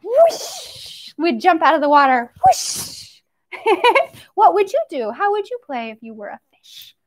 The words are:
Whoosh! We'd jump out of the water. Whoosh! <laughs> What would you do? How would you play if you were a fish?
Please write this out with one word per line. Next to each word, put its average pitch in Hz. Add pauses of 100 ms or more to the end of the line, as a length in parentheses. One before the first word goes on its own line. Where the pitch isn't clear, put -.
Whoosh! -
We'd 294
jump 339
out 311
of 311
the 294
water. 269 (140)
Whoosh! - (320)
<laughs> - (120)
What 381
would 403
you 622
do? 233
How 370
would 403
you 494
play 233
if 220
you 226
were 214
a - (120)
fish? - (120)